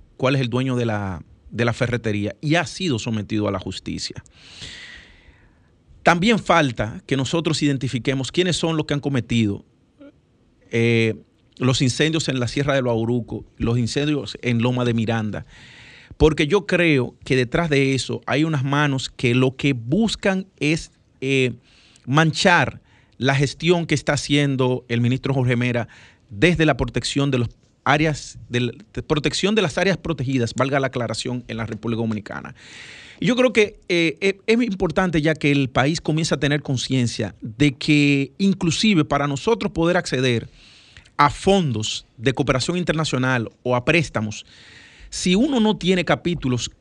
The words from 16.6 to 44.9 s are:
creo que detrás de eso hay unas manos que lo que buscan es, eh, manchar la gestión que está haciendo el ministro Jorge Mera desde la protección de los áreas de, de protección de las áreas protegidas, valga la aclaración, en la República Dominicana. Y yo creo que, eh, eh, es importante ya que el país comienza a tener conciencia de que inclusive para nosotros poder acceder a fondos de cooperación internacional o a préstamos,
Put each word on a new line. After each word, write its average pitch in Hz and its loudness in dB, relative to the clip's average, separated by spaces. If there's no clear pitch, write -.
creo 160 2
que 131 0
detrás 151 0
de 139 2
eso 123 -4
hay 135 2
unas 151 0
manos 139 0
que 120 0
lo 135 2
que 139 0
buscan 190 0
es, 151 -2
eh, 131 0
manchar 160 2
la 135 2
gestión 160 0
que - 0
está 147 -2
haciendo 135 0
el 120 0
ministro 127 0
Jorge 127 2
Mera 120 0
desde 156 4
la 143 2
protección 139 -2
de 131 0
los 120 0
áreas 151 0
de, 123 -2
de 123 -8
protección 156 0
de 214 2
las 175 -2
áreas 180 2
protegidas, 135 -2
valga 135 0
la 135 -2
aclaración, 123 -6
en 113 -8
la 113 -6
República 113 -4
Dominicana. 107 -6
Y - 0
yo 240 2
creo 247 4
que, 214 2
eh, 170 2
eh, 190 -2
es 226 4
importante 185 0
ya 156 2
que 147 2
el 139 2
país 139 0
comienza 156 0
a 139 -4
tener 147 0
conciencia 120 -2
de 139 0
que 143 2
inclusive 190 2
para 143 0
nosotros 190 -2
poder 165 0
acceder 127 -2
a 147 4
fondos 151 0
de 123 0
cooperación 131 0
internacional 131 -2
o 123 0
a 120 -2
préstamos, 110 -2